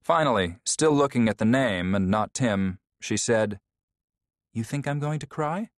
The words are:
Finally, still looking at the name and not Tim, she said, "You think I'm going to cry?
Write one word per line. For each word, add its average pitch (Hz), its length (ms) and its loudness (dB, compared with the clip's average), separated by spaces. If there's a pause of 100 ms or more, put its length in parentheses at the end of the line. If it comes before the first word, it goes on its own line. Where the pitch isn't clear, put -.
Finally, 117 640 2
still 156 280 2
looking 123 360 2
at 104 80 0
the 107 80 -2
name 107 500 2
and 95 140 0
not 107 240 0
Tim, 98 460 -2 (200)
she 107 200 -4
said, 107 420 0 (920)
"You 113 100 -4
think 143 240 -6
I'm 143 120 -4
going 147 180 -6
to 139 80 -8
cry? 165 520 -6